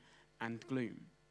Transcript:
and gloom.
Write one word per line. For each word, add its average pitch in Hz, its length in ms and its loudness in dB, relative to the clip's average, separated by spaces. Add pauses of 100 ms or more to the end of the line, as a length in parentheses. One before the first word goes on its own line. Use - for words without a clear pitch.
(400)
and 117 260 0
gloom. 127 340 2 (300)